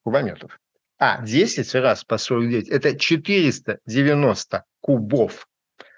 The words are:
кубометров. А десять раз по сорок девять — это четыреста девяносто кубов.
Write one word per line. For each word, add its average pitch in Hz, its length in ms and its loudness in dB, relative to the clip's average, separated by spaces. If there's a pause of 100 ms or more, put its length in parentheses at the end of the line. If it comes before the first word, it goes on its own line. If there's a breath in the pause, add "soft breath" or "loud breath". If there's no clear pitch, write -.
кубометров. 117 560 -4 (400)
А - 240 2
десять 135 500 0
раз 127 300 2
по 113 140 -4
сорок 120 320 -2
девять — 117 200 -2
это 135 300 0
четыреста 160 840 0
девяносто 135 800 0 (160)
кубов. - 640 0 (500 loud breath)